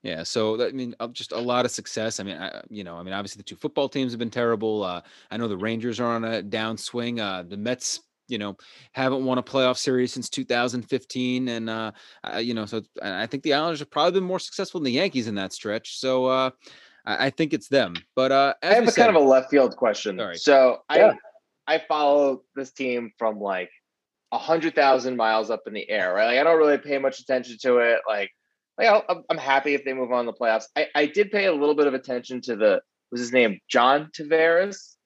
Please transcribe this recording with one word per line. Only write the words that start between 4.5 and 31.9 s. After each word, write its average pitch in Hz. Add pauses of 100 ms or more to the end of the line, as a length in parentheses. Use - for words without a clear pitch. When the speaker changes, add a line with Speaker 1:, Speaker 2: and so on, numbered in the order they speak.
Speaker 1:
Uh, 90 (300)
I 107
know 117
the 101
Rangers 113
are 120
on 113
a 113
downswing. 113
Uh, 95
the 92
Mets, 120 (280)
you 120
know, 101 (340)
haven't 131
won 127
a 123
playoff 127
series 127
since 120
two 135
thousand 120
fifteen, 127
and, 113
uh, 110 (300)
uh, -
you 120
know, 110
so, 107 (180)
and 98
I 104
think 135
the 143
Islanders 156
have 143
probably 175
been 185
more 180
successful -
than 143
the 123
Yankees 135
in 107
that 95
stretch. -
So, 131
uh, 131 (560)
I, 110
I 143
think 160
it's 120
them. 113 (200)
But, 131
uh, 135
as 175
Speaker 2:
I -
have 240
Speaker 1:
we 233
Speaker 2:
a 226
kind -
Speaker 1:
said 233
Speaker 2:
of 202
a 160
left 131
field 135
question. 104
Speaker 1:
Sorry. 92
Speaker 2:
So 131
I, 151
Speaker 3:
Yeah. - (540)
Speaker 2:
I 156
follow 143 (140)
this 135
team 123
from, 110
like, 92 (640)
a 113
hundred 160
thousand 131
miles 110
up 110
in 104
the 104
air, 95
right? 104
Like, 120
I 139
don't 165
really 147
pay 143
much 135
attention 123
to 123
it. 117
Like, 104 (460)
like, -
I'll, 214
I'm, 175
I'm 165
happy 139
if 135
they 135
move 127
on 123
in 120
the 117
playoffs. 110 (100)
I, 151
I 151
did 196
pay 202
a 185
little 147
bit 147
of 131